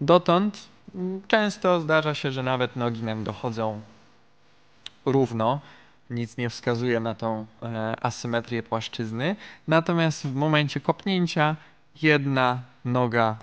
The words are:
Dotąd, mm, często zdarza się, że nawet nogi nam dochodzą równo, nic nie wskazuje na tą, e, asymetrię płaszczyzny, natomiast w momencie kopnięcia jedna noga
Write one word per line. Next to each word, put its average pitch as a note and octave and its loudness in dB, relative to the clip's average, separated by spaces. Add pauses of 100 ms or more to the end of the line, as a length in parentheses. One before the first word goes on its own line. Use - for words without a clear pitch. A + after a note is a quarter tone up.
Dotąd, F3 2 (280)
mm, F#3 -6
często F#3+ 2
zdarza D3+ 2
się, C#3 -4
że C3 -4
nawet B2+ 0
nogi A#2 -2
nam A2 -4
dochodzą A2 -6 (1200)
równo, B2 2 (500)
nic A#2+ -6
nie A#2+ -2
wskazuje A#2+ -2
na A2+ -4
tą, A2 -4 (180)
e, A2+ -4
asymetrię A#2 -4
płaszczyzny, A2+ -4 (320)
natomiast E3 2
w C3 -4
momencie D3+ 2
kopnięcia E3+ 0 (460)
jedna C3+ 4 (240)
noga A#2 2